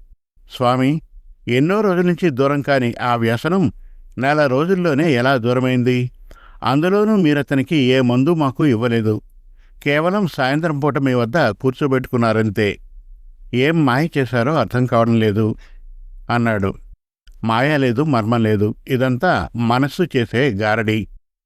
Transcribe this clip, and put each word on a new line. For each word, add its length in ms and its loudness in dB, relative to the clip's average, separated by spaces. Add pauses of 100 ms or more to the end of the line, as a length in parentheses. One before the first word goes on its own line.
(560)
"స్వామి, 440 0 (480)
ఎన్నో 320 2
రోజుల 260 0
నుంచి 240 0
దూరం 320 0
కాని 400 0
ఆ 140 0
వ్యసనం 560 0 (460)
నెల 280 2
రోజుల్లోనే 680 0
ఎలా 240 2
దూరమైంది? 760 0 (540)
అందులోనూ 520 2
మీరతనికి 600 0
ఏ 240 4
మందు 340 2
మాకు 320 0
ఇవ్వలేదు. 540 0 (600)
కేవలం 440 0
సాయంత్రం 540 -2
పూట 180 0
మీ 160 0
వద్ద 240 0 (100)
కూర్చోబెట్టుకున్నారంతే. 1300 0 (760)
ఏం 320 2
మాయ 220 2 (100)
చేశారో 360 0
అర్థం 320 0
కావడం 340 2
లేదు," 340 0 (760)
అన్నాడు. 440 -2 (680)
మాయ 320 0
లేదు, 260 0
మర్మం 400 0
లేదు, 320 0 (140)
ఇదంతా 680 0
మనస్సు 500 0 (100)
చేసే 340 0
గారడీ. 580 -2 (380)